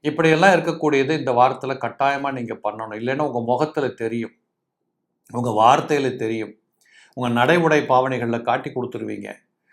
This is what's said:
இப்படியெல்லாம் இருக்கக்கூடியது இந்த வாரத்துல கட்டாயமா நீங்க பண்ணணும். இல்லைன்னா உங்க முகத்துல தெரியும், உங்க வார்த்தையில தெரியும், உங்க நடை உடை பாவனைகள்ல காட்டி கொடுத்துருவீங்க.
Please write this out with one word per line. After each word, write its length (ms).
இப்படியெல்லாம் 520
இருக்கக்கூடியது 640
இந்த 140
வாரத்துல 460
கட்டாயமா 540
நீங்க 220
பண்ணணும். 360
இல்லைன்னா 300
உங்க 200
முகத்துல 480
தெரியும், 420
உங்க 180
வார்த்தையில 680
தெரியும், 380
உங்க 160
நடை 260
உடை 300
பாவனைகள்ல 560
காட்டி 280
கொடுத்துருவீங்க. 600